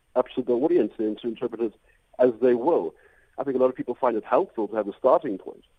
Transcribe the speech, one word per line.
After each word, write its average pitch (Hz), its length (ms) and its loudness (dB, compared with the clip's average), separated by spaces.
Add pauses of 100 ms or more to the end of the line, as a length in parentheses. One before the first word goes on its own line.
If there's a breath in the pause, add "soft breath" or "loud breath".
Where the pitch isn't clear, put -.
(160)
up 127 200 0
to 131 60 -4
the 123 120 0
audience 139 440 0
then 107 240 -4
to 120 60 -6
interpret 113 340 -6
it 110 120 -4 (460)
as 127 120 6 (100)
they 123 120 4
will. 120 400 0 (440 soft breath)
I 131 60 -6
think 135 120 -4
a 127 40 0
lot 127 100 4
of 127 60 -10
people 123 240 -8
find 120 180 0
it 101 60 -4
helpful 123 440 -2
to 107 80 -6
have 104 120 -2
a 98 100 -8
starting 131 400 2
point. - 260 -16 (160)